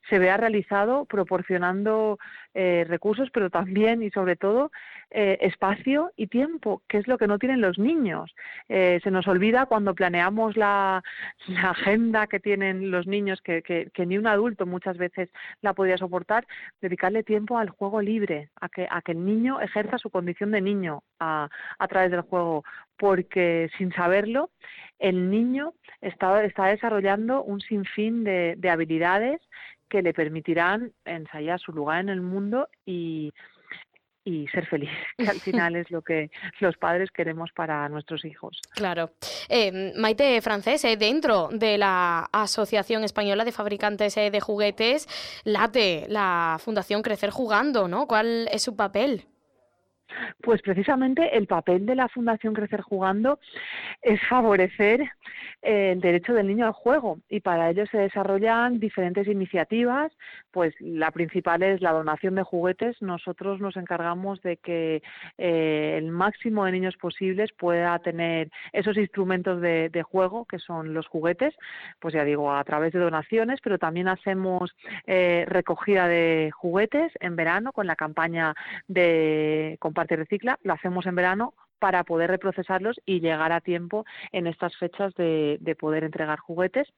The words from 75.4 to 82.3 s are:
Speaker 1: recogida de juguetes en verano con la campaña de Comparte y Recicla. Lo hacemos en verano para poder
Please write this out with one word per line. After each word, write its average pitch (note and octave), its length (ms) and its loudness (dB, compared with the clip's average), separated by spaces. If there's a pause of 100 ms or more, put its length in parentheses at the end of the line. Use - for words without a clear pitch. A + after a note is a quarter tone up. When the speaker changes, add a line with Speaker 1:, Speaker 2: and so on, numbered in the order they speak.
Speaker 1:
recogida F3+ 600 2
de E3 440 2
juguetes A3 680 0
en F3 160 -4
verano F3+ 360 0
con G3+ 140 -2
la D#3+ 100 0
campaña D#3+ 580 -2 (340)
de D#3 920 2
Comparte E3 340 -2
y - 20 0
Recicla. G3+ 480 -2
Lo F#3+ 80 0
hacemos F3+ 340 -4
en F3+ 80 -2
verano F#3 400 0 (240)
para F3+ 260 2
poder E3+ 260 0